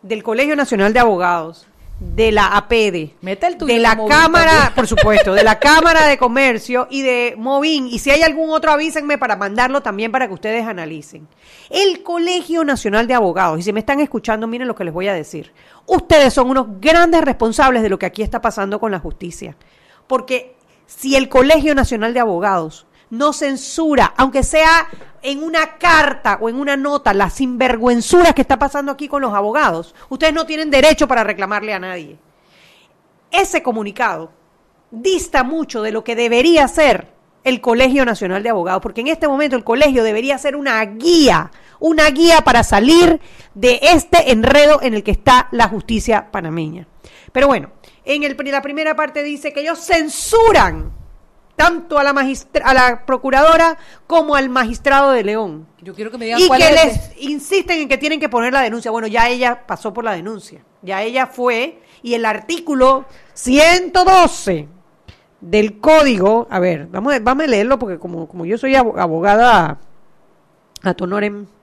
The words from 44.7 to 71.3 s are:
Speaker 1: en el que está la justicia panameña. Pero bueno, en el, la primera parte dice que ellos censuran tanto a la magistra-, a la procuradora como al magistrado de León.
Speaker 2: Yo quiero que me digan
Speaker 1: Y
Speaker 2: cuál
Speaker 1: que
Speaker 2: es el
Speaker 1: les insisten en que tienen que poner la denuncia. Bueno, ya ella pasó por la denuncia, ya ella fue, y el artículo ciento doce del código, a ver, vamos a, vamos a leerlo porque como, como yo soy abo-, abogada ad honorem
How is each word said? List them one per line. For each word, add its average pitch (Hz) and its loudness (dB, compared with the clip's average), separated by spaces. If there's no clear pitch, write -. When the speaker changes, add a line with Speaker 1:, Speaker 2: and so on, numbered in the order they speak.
Speaker 1:
en 247 -2
el 214 -4
que 208 -4
está 247 2
la 226 2
justicia 214 -4
panameña. 165 -8
Pero 269 2
bueno, 220 -2
en 294 -4
el, 277 -6
la 277 -2
primera 302 -6
parte 294 -6
dice 294 -8
que 285 -8
ellos 320 -6
censuran 320 2
tanto 330 0
a 277 2
la 277 0
magistra-, 269 -4
a 262 4
la 254 2
procuradora 311 2
como 302 2
al 269 0
magistrado 269 2
de 240 0
León. 190 -6
Speaker 2:
Yo 180 -20
quiero 214 -12
que 247 -16
me 233 -10
digan 233 -2
Speaker 1:
Y 370 6
Speaker 2:
cuál 262 4
Speaker 1:
que 320 6
Speaker 2:
es 311 6
el 311 6
Speaker 1:
les - -6
insisten 339 -4
en 269 -8
que 262 0
tienen 302 -4
que 311 -6
poner 240 -2
la 269 2
denuncia. 233 -4
Bueno, 220 -6
ya 226 0
ella 247 -4
pasó 202 -10
por 233 -10
la 220 -4
denuncia, 190 -14
ya 190 -8
ella 247 -2
fue, 247 -4
y 240 -6
el 233 -2
artículo 269 0
ciento 339 2
doce 294 2
del 208 -2
código, 240 4
a 190 -4
ver, 170 -2
vamos 196 -4
a, 254 0
vamos 262 0
a 311 -2
leerlo 240 0
porque 196 -8
como, 165 -12
como 175 -12
yo 208 -4
soy 269 0
abo-, 247 2
abogada 180 2
ad 180 -4
honorem 202 -6